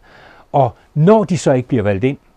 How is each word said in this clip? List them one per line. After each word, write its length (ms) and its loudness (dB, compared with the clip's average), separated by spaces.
Og 240 0
når 300 2
de 140 -4
så 140 0
ikke 160 -2
bliver 140 -2
valgt 220 -2
ind, 140 -2